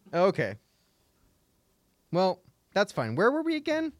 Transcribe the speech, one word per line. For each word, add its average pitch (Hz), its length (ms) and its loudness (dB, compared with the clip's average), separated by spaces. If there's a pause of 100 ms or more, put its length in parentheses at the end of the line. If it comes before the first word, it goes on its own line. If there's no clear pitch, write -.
(120)
Okay. 165 440 2 (1500)
Well, 180 300 0 (340)
that's 202 160 0
fine. 113 240 -4
Where 196 160 2
were 311 120 -2
we 330 120 -4
again? 311 460 -4